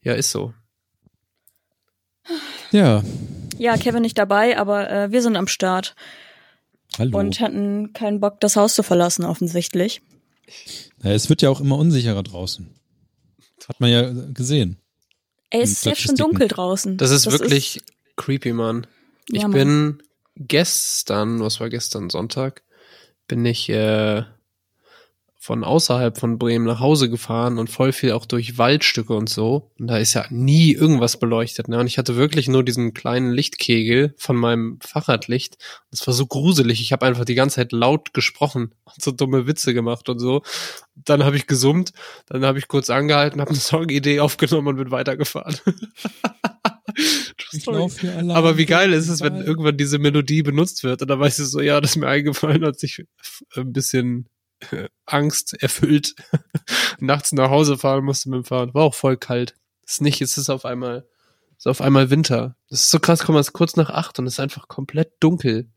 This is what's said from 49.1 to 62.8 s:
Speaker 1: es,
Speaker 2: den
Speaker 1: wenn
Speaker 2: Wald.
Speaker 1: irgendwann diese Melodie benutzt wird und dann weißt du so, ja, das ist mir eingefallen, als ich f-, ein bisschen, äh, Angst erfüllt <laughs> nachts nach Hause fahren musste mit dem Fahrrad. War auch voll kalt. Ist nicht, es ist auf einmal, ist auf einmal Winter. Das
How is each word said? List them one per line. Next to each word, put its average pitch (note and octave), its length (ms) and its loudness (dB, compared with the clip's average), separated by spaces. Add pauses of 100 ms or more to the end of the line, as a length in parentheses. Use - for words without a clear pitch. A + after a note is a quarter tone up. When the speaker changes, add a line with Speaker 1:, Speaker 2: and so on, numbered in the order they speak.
Speaker 1:
es, E3 80 -2
Speaker 2:
den D3+ 80 -2
Speaker 1:
wenn C#3+ 80 0
Speaker 2:
Wald. - 120 -6
Speaker 1:
irgendwann D#3 300 0
diese C#3+ 240 0
Melodie D3 420 2
benutzt D3 400 0
wird B2+ 200 -2
und C3+ 60 -8
dann C3+ 120 0
weißt C#3+ 180 2
du D3 60 -2
so, C#3 160 -4
ja, D3 200 2
das D3 120 2
ist - 60 0
mir C#3 100 -2
eingefallen, D3 560 2
als D3 180 -2
ich - 220 -10 (160)
f-, - 240 -20 (100)
ein B2+ 180 -8
bisschen, B2 560 -2 (420)
äh, - 180 -10 (160)
Angst - 480 -2 (100)
erfüllt D3 520 0 (420)
<laughs> - 420 -4
nachts C#3 340 -2
nach C3+ 180 2
Hause C#3+ 260 4
fahren C3+ 300 0
musste C3+ 240 -4
mit B2+ 80 -4
dem B2 60 -8
Fahrrad. B2 280 -4
War D3 120 4
auch C#3+ 100 2
voll C3 240 0
kalt. B2 360 -6 (300)
Ist - 160 -6
nicht, D3 220 0
es C3 160 -4
ist C3+ 100 -6
auf C3+ 160 -4
einmal, B2 420 -8 (520)
ist - 80 -6
auf C3 160 0
einmal C3+ 260 6
Winter. B2+ 480 0 (140)
Das B2 140 -4